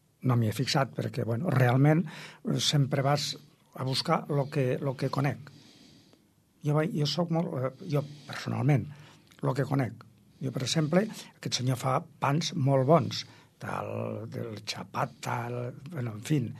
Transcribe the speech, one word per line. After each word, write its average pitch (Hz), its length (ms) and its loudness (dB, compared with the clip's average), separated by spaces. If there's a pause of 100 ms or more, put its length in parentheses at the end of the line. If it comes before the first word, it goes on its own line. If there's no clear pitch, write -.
(220)
No 123 160 4
m'hi 113 120 4
he - 60 -4
fixat 135 380 0
perquè, 117 320 -2
bueno, 117 240 0
realment, 131 540 6 (400)
eh, 151 160 0
sempre 139 420 2
vas 143 340 0 (380)
a 131 100 -6
buscar 135 440 0
lo 143 220 0
que, 131 300 0
lo 135 160 -4
que 135 140 -2
conec. 135 400 -2 (1160)
Jo 147 140 2
vaig, - 160 2
jo 147 120 2
soc 170 240 0
molt, 165 280 0
eh, 131 120 -2 (200)
jo 143 120 2 (240)
personalment, 120 600 2 (560)
lo 165 120 0
que 139 100 0
conec. 139 400 -2 (360)
Jo, 131 100 -4
per 139 140 -6
exemple, 160 400 2 (320)
aquest - 240 -4
senyor 123 180 0
fa 131 220 0
pans - 540 0
molt 135 320 4
bons, 131 380 4 (360)
del, 76 640 -6
del 113 300 -8 (100)
xapat, - 540 -6
tal, 120 320 -6 (400)
bueno, 120 240 -6
en 107 60 -12
fin, 151 260 0 (100)